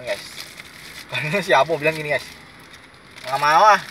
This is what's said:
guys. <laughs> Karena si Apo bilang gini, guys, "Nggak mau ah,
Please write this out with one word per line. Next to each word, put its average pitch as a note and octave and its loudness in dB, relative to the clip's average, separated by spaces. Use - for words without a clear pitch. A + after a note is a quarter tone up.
guys. G2+ -6
<laughs> - -20
Karena D3+ -4
si F3+ -2
Apo D#3+ 2
bilang D#3 -2
gini, D3 -4
guys, - -4
"Nggak C3+ -4
mau E3+ 6
ah, F#3+ 2